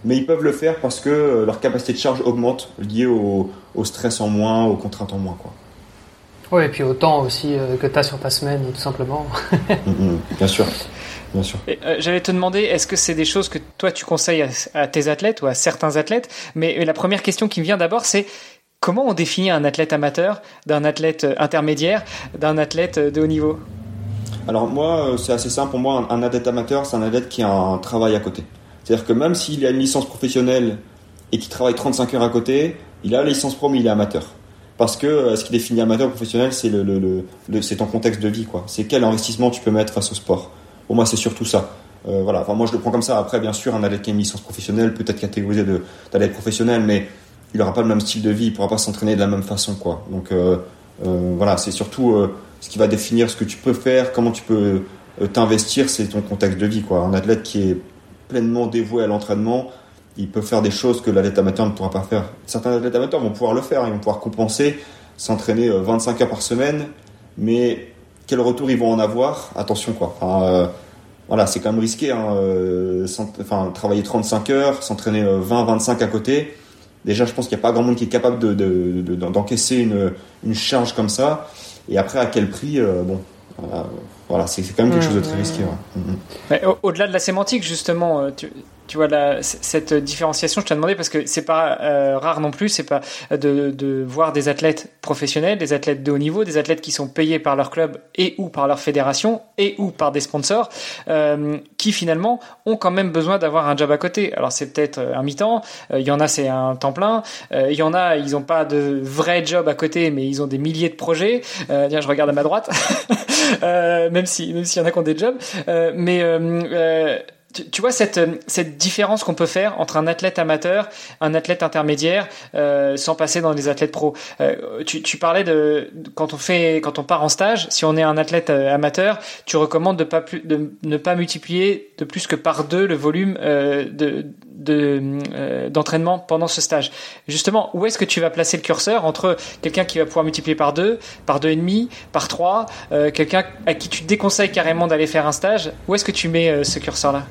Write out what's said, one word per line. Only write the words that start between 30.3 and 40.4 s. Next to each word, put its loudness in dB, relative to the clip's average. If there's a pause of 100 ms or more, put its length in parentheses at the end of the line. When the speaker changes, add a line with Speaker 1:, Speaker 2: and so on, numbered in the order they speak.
Speaker 1:
et 0
qu'il -10
travaille 2
trente-cinq 0
heures 2
à 4
côté, 2 (300)
il 2
a 4
la 2
licence -2
pro, 0
mais 2
il 4
est 6
amateur. 0 (520)
Parce 2
que, -4
euh, 4
ce -6
qui -6
définit 2
amateur 4
ou 0
professionnel, 0
c'est -2
le, 2
le, 0
le, 0 (240)
le, 0
c'est -4
ton -2
contexte 0
de -2
vie, -2
quoi. -8
C'est -6
quel 2
investissement 2
tu -8
peux 0
mettre 2
face -2
au -10
sport. -2 (380)